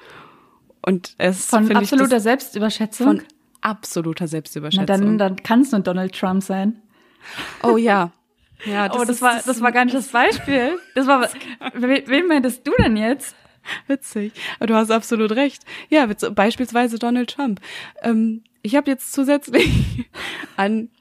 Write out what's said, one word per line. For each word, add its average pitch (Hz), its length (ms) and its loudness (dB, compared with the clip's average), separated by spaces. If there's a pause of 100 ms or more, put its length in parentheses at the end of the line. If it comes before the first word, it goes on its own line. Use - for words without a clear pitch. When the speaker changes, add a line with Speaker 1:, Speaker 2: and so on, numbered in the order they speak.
(800)
Speaker 1:
Und 185 360 -2
es, 185 280 -2
Speaker 2:
Von 220 200 2
Speaker 1:
finde 220 180 2
ich, 196 80 -4
Speaker 2:
absoluter 262 240 4
Speaker 1:
das 220 80 0
Speaker 2:
Selbstüberschätzung? 220 800 -2
Speaker 1:
Von 294 160 2 (400)
absoluter 170 640 -4
Selbstüberschätzung. 156 600 -4
Speaker 2:
Na, 196 100 2
dann, 208 200 2
dann 190 260 0
kann's 254 280 4
nur 208 100 0
Donald 185 360 -2
Trump 190 260 -2
sein. 190 380 -4 (800)
Speaker 1:
Oh 226 160 4
ja. 202 340 2 (540)
Ja, 202 240 -2
das 240 80 -4
Speaker 2:
Oh, 240 80 0
das 240 120 0
Speaker 1:
ist, - 40 -6
Speaker 2:
war, 247 140 4
Speaker 1:
das 240 100 -6
Speaker 2:
das 233 160 -2
war 240 100 2
gar 247 140 4
nicht 247 100 0
das 269 140 -2
Beispiel. 277 680 0 (180)
Das 262 120 2
war, 269 160 6
Speaker 1:
<laughs> 254 500 -8
Speaker 2:
we-, 247 340 0
wen 294 200 2
meintest 262 380 0
du 294 140 -2
denn 269 180 4
jetzt? 226 380 -2 (520)
Speaker 1:
Witzig. 220 440 -6 (260)
Aber 233 100 -4
du 220 80 4
hast 220 140 2
absolut 220 440 0
recht. 269 300 -2 (260)
Ja, 285 200 4
witz-, - 240 -4
beispielsweise 233 640 0
Donald 240 320 -2
Trump. 247 300 -4 (420)
Ähm, 220 420 0 (180)
ich 220 140 -2
hab 285 120 2
jetzt 269 240 -4
zusätzlich 285 580 2 (460)
<laughs> - 420 -12
an, 220 320 0 (120)